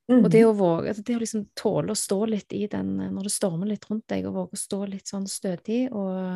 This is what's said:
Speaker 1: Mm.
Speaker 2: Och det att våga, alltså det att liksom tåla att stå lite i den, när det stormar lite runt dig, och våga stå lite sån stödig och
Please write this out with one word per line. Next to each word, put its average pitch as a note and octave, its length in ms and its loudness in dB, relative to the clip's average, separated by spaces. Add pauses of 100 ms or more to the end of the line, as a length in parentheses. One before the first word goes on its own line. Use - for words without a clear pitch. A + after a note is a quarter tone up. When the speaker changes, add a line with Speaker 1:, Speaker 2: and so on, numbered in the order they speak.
(120)
Speaker 1:
Mm. B3 120 8
Speaker 2:
Och F3 60 6
det A3 140 10
att A3 120 6
våga, F3 320 2
alltså G#3 160 -4
det A#3+ 100 -2
att A#3 60 0
liksom A3 340 -4
tåla F3+ 380 0
att G#3 60 -2
stå G3+ 280 -2
lite G#3+ 320 -4
i G#3 100 -4
den, F#3+ 300 -4
när F#3+ 260 -4
det G3+ 60 -4
stormar F3+ 360 -2
lite G#3 240 -4
runt G#3+ 180 -4
dig, F#3+ 200 -4
och G3 60 -6
våga F#3 220 -6
stå G3 300 -6
lite G3 240 -10
sån G3 180 -6
stödig A3+ 680 -4
och G3 200 -4 (220)